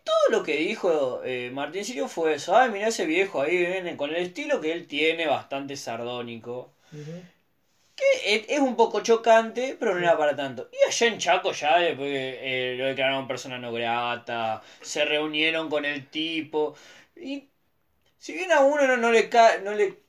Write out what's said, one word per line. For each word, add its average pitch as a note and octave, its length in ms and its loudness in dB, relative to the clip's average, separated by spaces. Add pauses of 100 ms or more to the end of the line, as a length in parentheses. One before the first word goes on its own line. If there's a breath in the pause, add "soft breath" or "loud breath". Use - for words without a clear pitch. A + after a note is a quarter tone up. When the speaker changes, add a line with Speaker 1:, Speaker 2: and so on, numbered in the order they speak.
Speaker 1:
todo D#5 340 2
lo F#3 40 0
que D#3 140 -2
dijo, D#3 680 0
eh, B2 280 -6
Martín D3+ 320 -6
Sirio B3+ 240 -6
fue D#3+ 260 0
eso. E3+ 220 0
"Ay, B3+ 140 6
mirá G#3 180 -2
ese A3+ 180 -2
viejo E3 360 0
ahí, E3 160 0
viene", F3 400 -2
con C#3+ 120 -4
el D#3+ 60 -6
estilo G#3+ 460 -4
que D#3 100 -2
él F3 140 -8
tiene, D#3+ 400 0
bastante C#3 500 -4
sardónico. A#2+ 960 -10 (220)
Speaker 2:
Ujú. D#3 300 -14 (760)
Speaker 1:
Que G#3+ 400 2
es, A3 120 -4
es D4 120 0
un B3+ 140 2
poco G#3+ 280 2
chocante, A3+ 760 4
pero A3 160 0
no F3+ 60 -2
Speaker 2:
Sí. F3 40 0
Speaker 1:
era E3+ 140 6
para D3+ 160 2
tanto. C3 380 -8
Y C5+ 160 4
allá - 200 2
en G3+ 100 -2
Chaco E3 340 2
ya, D3 260 2
después C#3+ 320 0
que, C3 280 -4 (340)
eh, B2 40 -4
lo C3 100 -2
declararon C3+ 420 0
persona B2+ 300 -8
no A#2+ 140 -8
grata, A#2 880 -2 (200 loud breath)
se D3 220 -2
reunieron D#3 680 0
con D3 140 0
el C#3+ 240 -6
tipo. D#3 680 -4 (420 loud breath)
Y C#4 300 -12 (720)
si - 140 -14
bien F4 200 -6
a D4 80 6
uno C#4 280 4
no, B3+ 80 4
no A#3 160 2
le A3 160 4
ca-, A3+ 340 6
no G3 120 -6
le, G#3 340 0